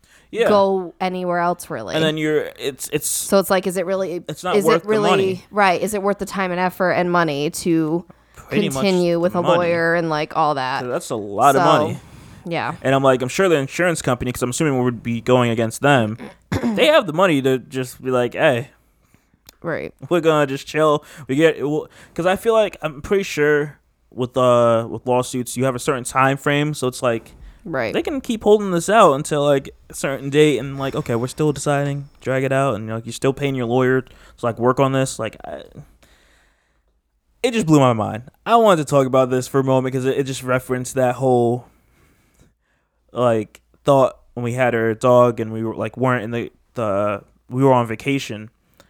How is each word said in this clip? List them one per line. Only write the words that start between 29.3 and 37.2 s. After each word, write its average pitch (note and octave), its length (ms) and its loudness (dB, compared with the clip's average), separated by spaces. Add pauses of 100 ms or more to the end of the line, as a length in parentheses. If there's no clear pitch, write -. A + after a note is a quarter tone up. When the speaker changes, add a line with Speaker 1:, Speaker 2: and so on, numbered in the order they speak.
Speaker 1:
like, C#3+ 260 2 (180)
a - 60 -20
certain C3+ 340 -6
date, D3+ 300 4
and, C#3 200 -8
like, C3+ 160 -6
"Okay, C3+ 200 -4
we're A#2+ 140 -2
still D3+ 240 -2
deciding, C#3+ 560 -4 (120)
drag C3 240 -2
it C3+ 80 -2
out," C3+ 220 0
and, G#2+ 160 -8
like, A2+ 160 -8
you're A#2 80 -10
still C3+ 180 0
paying C#3 220 -4
your B2 120 -4
lawyer B2+ 360 2
to, - 80 -20 (320)
like, A#2 160 -4
work B2 220 2
on C3+ 120 2
this. C3+ 260 -2
Like, A2 180 -8 (100)
I, D2+ 160 -12 (1800)